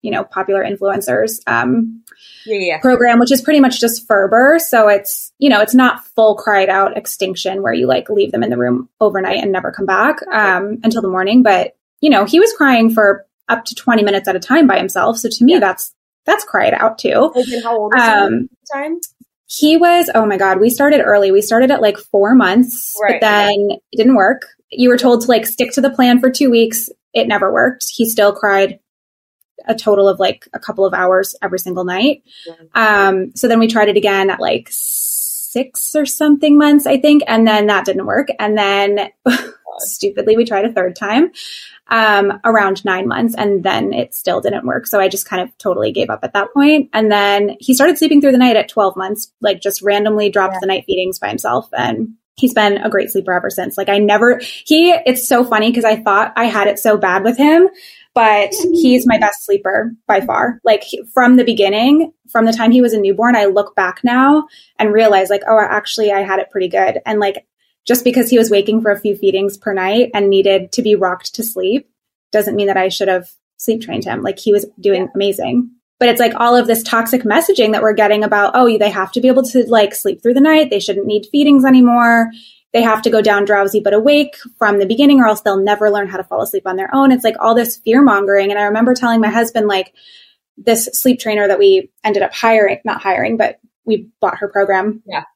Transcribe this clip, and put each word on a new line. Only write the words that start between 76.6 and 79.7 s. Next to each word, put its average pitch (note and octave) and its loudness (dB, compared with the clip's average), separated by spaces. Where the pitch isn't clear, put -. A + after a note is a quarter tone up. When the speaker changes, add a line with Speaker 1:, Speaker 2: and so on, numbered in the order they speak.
Speaker 1:
this A3+ 0
toxic A#3 -2
messaging A#3 0
that - -2
we're G#3+ 2
getting G#3 2
about, G3+ 0
"Oh, A#3+ 4
they G#3 2
have F#3+ -6
to B3 -2
be B3+ 2
able C4 2
to, B3+ 0
like, G#3+ 2